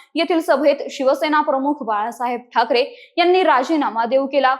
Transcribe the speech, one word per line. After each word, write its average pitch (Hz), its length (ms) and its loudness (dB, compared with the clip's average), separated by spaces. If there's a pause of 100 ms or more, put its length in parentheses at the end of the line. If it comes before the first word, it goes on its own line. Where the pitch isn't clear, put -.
(140)
येथील 330 260 0
सभेत 285 360 2 (140)
शिवसेना 285 500 0
प्रमुख 285 420 -2
बाळासाहेब 240 580 -6 (140)
ठाकरे 247 640 -2
यांनी 359 240 4
राजीनामा 262 600 0
देऊ 269 220 0
केला. 269 340 0